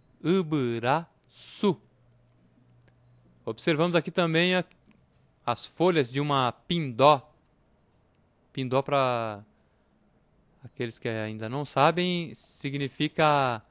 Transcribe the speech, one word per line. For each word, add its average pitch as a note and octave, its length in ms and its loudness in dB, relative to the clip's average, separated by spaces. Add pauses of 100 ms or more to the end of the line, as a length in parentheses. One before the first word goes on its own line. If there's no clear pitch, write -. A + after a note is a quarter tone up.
(240)
ubiraçu. D3+ 1600 -2 (1600)
Observamos E3 520 -2
aqui E3+ 160 0
também E3+ 440 0
a, F3+ 80 0 (840)
as A#2+ 200 -4
folhas D#3+ 440 0
de C3 100 -4
uma C#3 320 0
pindó. C#3 800 2 (1200)
Pindó, C3 300 0
pra A#2+ 600 0 (1200)
aqueles A#2+ 340 -10
que - 120 -6
ainda A2 400 -6
não C#3 160 -6
sabem, E3+ 680 0
significa C#3+ 1400 -2